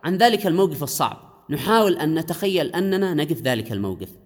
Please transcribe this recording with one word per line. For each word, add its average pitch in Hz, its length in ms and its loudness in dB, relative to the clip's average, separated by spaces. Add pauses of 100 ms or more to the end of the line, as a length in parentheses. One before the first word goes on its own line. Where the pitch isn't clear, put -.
عن 170 120 -2
ذلك 208 300 4
الموقف 165 360 2
الصعب، 135 340 -2 (340)
نحاول 185 460 2
أن 156 180 0
نتخيل 165 520 -2
أننا 190 480 0
نقف 151 280 -2
ذلك 117 300 -2
الموقف 95 360 -6 (160)